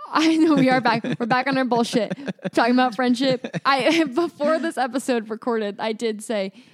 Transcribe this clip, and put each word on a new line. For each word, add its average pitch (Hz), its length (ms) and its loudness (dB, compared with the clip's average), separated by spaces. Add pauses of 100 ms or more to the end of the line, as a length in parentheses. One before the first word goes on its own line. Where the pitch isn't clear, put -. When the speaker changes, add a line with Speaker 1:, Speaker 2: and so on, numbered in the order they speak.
(120)
Speaker 1:
I 320 260 2
know 320 180 4
we 269 140 4
are 254 120 2
back. 226 220 0
Speaker 2:
<laughs> 247 160 -6
Speaker 1:
We're 240 60 -4
back 254 220 0
on 269 100 0
our 262 80 0
bullshit. 233 460 0 (420)
Talking 247 200 4
about 254 220 2
friendship. 254 520 0 (180)
I, 302 380 2
<laughs> 254 120 -4
before 320 440 0
this 330 180 -4
episode 240 520 -2
recorded, 220 500 -4
I 220 140 -2
did 214 300 -4
say, 196 280 -4 (220)